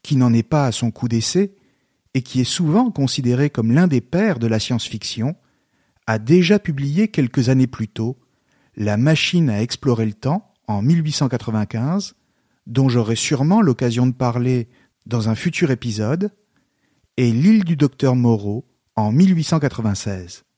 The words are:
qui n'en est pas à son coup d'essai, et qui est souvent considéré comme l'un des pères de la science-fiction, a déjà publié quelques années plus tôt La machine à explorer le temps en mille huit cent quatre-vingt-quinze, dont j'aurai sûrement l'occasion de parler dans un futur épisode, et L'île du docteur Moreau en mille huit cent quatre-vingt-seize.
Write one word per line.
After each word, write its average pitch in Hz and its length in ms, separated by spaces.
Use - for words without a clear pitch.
qui - 140
n'en 127 160
est 117 120
pas 147 220
à 120 60
son 117 200
coup - 180
d'essai, 175 480
et 131 80
qui - 180
est 127 60
souvent 180 440
considéré 135 600
comme 113 240
l'un 175 140
des 139 120
pères 175 400
de 117 80
la 110 120
science-fiction, 117 760
a 110 120
déjà 170 380
publié 151 520
quelques 127 400
années 131 180
plus 113 220
tôt 113 280
La 104 180
machine 156 540
à 104 120
explorer 117 440
le 107 80
temps - 400
en 104 140
mille 160 220
huit 151 80
cent 147 160
quatre-vingt-quinze, 117 880
dont 135 220
j'aurai 117 300
sûrement 156 440
l'occasion 123 460
de 131 60
parler 123 560
dans 113 220
un 113 80
futur 160 340
épisode, 123 600
et 120 160
L'île 190 320
du 165 100
docteur 139 400
Moreau 113 500
en 107 160
mille 180 240
huit 160 80
cent 160 160
quatre-vingt-seize. 101 840